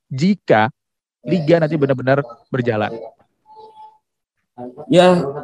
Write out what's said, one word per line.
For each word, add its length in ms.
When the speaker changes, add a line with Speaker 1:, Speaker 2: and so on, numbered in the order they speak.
Speaker 1:
jika 640
Liga 320
nanti 160
benar-benar 480
berjalan? 400
Speaker 2:
Ya, 400